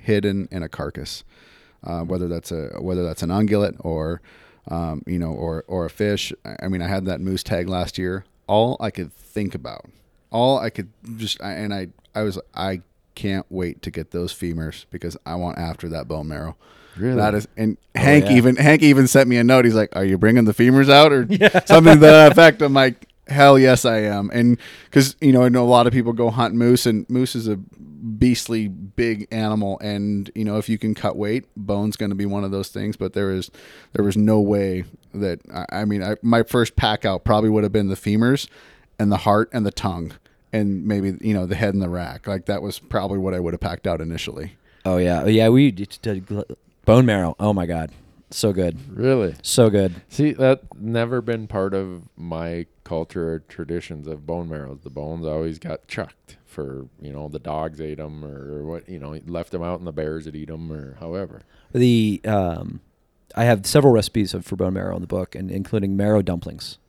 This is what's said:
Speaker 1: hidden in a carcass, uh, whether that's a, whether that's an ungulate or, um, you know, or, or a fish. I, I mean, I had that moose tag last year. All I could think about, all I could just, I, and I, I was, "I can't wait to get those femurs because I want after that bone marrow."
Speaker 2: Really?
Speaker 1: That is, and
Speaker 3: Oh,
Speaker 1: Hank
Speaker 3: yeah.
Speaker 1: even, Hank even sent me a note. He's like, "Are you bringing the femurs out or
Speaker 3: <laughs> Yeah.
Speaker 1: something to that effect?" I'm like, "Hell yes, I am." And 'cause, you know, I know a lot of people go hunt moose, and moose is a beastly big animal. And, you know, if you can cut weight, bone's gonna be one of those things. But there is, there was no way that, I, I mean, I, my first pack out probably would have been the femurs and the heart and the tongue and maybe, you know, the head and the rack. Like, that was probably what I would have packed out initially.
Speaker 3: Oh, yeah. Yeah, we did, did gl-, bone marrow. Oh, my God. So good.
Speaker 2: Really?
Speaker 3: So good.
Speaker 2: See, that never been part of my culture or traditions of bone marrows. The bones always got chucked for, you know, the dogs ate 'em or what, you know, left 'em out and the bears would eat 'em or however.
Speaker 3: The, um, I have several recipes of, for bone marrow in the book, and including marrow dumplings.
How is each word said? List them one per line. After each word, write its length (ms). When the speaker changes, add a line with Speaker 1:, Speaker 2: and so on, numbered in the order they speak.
Speaker 1:
hidden 480
in 120
a 60
carcass, 560
uh, 180
whether 260
that's 240
a, 260
whether 240
that's 200
an 80
ungulate 500
or, 400
um, 380
you 120
know, 120
or, 360
or 200
a 40
fish. 400
I, 200
I 40
mean, 140
I 60
had 180
that 160
moose 200
tag 280
last 260
year. 300
All 340
I 100
could 240
think 400
about, 320
all 280
I 100
could 220
just, 260
I, 100
and 200
I, 160
I 80
was, 160
"I 280
can't 340
wait 320
to 100
get 200
those 240
femurs 560
because 340
I 120
want 200
after 320
that 180
bone 220
marrow." 280
Speaker 2:
Really? 180
Speaker 1:
That 180
is, 220
and 220
Speaker 3:
Oh, 40
Speaker 1:
Hank 260
Speaker 3:
yeah. 60
Speaker 1:
even, 240
Hank 260
even 240
sent 200
me 120
a 60
note. 200
He's 100
like, 220
"Are 80
you 140
bringing 260
the 80
femurs 380
out 240
or 80
Speaker 3:
<laughs> 80
Yeah. 340
Speaker 1:
something 300
to 60
that 320
effect?" 280
I'm 140
like, 320
"Hell 300
yes, 260
I 160
am." 320
And 260
'cause, 300
you 120
know, 100
I 60
know 160
a 40
lot 180
of 60
people 200
go 180
hunt 240
moose, 320
and 220
moose 260
is 140
a 80
beastly 480
big 640
animal. 500
And, 540
you 100
know, 120
if 140
you 80
can 160
cut 220
weight, 280
bone's 420
gonna 180
be 120
one 180
of 60
those 200
things. 260
But 160
there 180
is, 200
there 120
was 120
no 240
way 440
that, 280
I, 140
I 40
mean, 180
I, 200
my 200
first 340
pack 280
out 200
probably 260
would 120
have 100
been 160
the 80
femurs 520
and 140
the 60
heart 340
and 140
the 40
tongue 440
and 360
maybe, 340
you 140
know, 100
the 120
head 180
and 80
the 80
rack. 360
Like, 200
that 160
was 160
probably 400
what 160
I 60
would 120
have 80
packed 260
out 140
initially. 560
Speaker 3:
Oh, 100
yeah. 300
Yeah, 240
we 200
did, 300
did 260
gl-, 300
bone 180
marrow. 340
Oh, 140
my 140
God. 240
So 240
good. 240
Speaker 2:
Really? 460
Speaker 3:
So 260
good. 280
Speaker 2:
See, 240
that 300
never 420
been 280
part 260
of 300
my 480
culture 500
or 60
traditions 640
of 180
bone 240
marrows. 360
The 60
bones 360
always 320
got 300
chucked 480
for, 400
you 120
know, 160
the 100
dogs 420
ate 200
'em 240
or 400
what, 240
you 100
know, 180
left 280
'em 80
out 160
and 80
the 60
bears 340
would 80
eat 160
'em 220
or 260
however. 440
Speaker 3:
The, 520
um, 560
I 80
have 220
several 260
recipes 420
of, 100
for 120
bone 180
marrow 220
in 40
the 80
book, 280
and 160
including 440
marrow 260
dumplings. 560